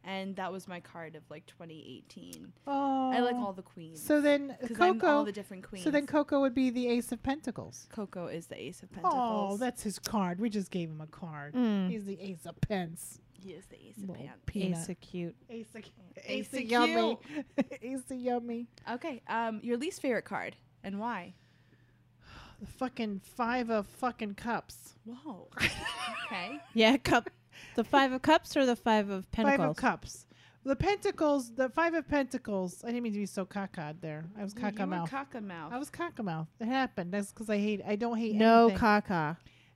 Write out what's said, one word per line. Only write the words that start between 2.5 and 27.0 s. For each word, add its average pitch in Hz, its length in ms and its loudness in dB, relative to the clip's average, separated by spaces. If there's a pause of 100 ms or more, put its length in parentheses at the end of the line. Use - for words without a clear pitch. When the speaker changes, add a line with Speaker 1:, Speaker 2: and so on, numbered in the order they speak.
Speaker 1:
I 269 540 2
like 247 140 2
Speaker 2:
Aw. 247 100 -2
Speaker 1:
all 196 80 -4
the 185 100 -12
queens, 160 400 -16
Speaker 2:
So 294 180 4
then 285 400 2
Speaker 1:
'cause 233 180 -6
I'm 370 160 8
all - 40 -4
Speaker 2:
Coco, 294 260 6
Speaker 1:
the 202 60 -4
different 196 340 -12 (120)
Speaker 2:
so 240 120 0
then 294 160 4
Speaker 1:
queens. - 40 -10
Speaker 2:
Coco 294 320 4
would 262 120 4
be 254 160 4
the 247 200 0
Ace 240 220 2
of 233 120 -6
Pentacles. 262 680 -4
Speaker 1:
Coco 185 380 -8
is 170 200 -8
the - 140 -12
Ace 151 220 -12
of 180 80 -20
Speaker 2:
Oh, - 100 -12
Speaker 1:
Pentacles. 220 580 0
Speaker 2:
that's 247 240 -4
his 202 160 -4
card. 185 400 -2
We 226 100 0
just 202 200 -2
gave 170 200 -4
him 156 120 -10
a 156 60 -12
card. 151 480 -12
Speaker 3:
Mm. 208 340 2
Speaker 2:
He's 208 160 -4
the 196 140 -8
Ace 190 260 -10
of 170 160 -14
Pence. 175 580 -4 (120)
Speaker 1:
He 185 220 -16
is 185 140 -16
the - 100 -20 (100)
Ace 214 100 -20
of 196 120 -10
Speaker 2:
Little - 60 -8 (100)
Speaker 1:
Pants. 127 220 -18
Speaker 2:
peanut. 180 320 0
Speaker 3:
Ace 165 100 -6
of 175 120 -8
cute. 175 340 -8 (140)
Speaker 2:
Ace 226 260 -14
of, 214 100 -14
Speaker 1:
Ace - 60 -20 (340)
Speaker 2:
Ace 214 280 -6
of 254 60 -2
Speaker 1:
of 226 60 -4
Speaker 2:
yummy. 226 520 4 (100)
Speaker 1:
cute. 294 180 -6 (120)
Speaker 2:
<laughs> - 260 -2
Ace 254 280 -6
of 254 60 -6
yummy. 240 500 -2 (240)
Speaker 1:
Okay, 247 360 -6
um, 226 360 -2
your 240 140 0
least 320 240 -6
favorite 240 240 0
card, 113 300 -6 (280)
and 196 160 -6
why? 202 400 -6
Speaker 2:
<sighs> - 60 -20 (1160)
The 208 60 -12
fucking 220 520 -6
Five 240 500 -4
of 214 180 0
fucking 226 480 -6
Cups. - 600 -8 (100)
Speaker 1:
Whoa. 247 480 -14
Speaker 2:
<laughs> - 60 -10 (680)
Speaker 1:
Okay. 208 300 -8 (160)
Speaker 3:
Yeah, 226 240 8
cup. - 320 2 (460)